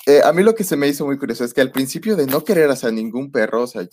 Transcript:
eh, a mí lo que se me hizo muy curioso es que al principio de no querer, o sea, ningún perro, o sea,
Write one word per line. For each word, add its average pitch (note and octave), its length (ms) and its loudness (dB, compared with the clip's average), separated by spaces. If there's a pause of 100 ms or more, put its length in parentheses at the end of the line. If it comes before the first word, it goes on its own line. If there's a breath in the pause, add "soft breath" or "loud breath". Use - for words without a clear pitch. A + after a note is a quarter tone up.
eh, C#3+ 160 8
a D#3 100 4
mí F3 100 2
lo A3 120 4
que G#3+ 100 -2
se E3 120 -2
me C#3+ 100 0
hizo C#3+ 200 -2
muy C#3 120 -4
curioso A#2 260 -6
es A#2+ 100 -8
que C#3 80 2
al C3 100 0
principio E3 420 -4
de D3+ 120 0
no C#3+ 180 -2
querer, E3 240 2
o C3 80 0
sea, A#2+ 140 -4
ningún A2+ 420 -6
perro, A2 300 -2
o B2 40 -2
sea, G#2+ 160 -10 (100)